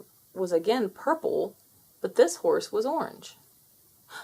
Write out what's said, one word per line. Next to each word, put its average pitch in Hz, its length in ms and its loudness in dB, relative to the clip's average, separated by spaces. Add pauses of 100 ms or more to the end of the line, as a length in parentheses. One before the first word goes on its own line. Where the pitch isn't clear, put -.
(340)
was 180 180 -4
again 202 360 2
purple, 196 680 -2 (440)
but - 140 -6
this 339 220 6
horse - 360 0
was 220 140 -2
orange. - 500 -6 (880)